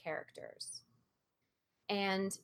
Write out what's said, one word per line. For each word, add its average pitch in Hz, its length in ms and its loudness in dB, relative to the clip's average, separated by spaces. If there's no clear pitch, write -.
characters. - 800 -6
And 196 560 4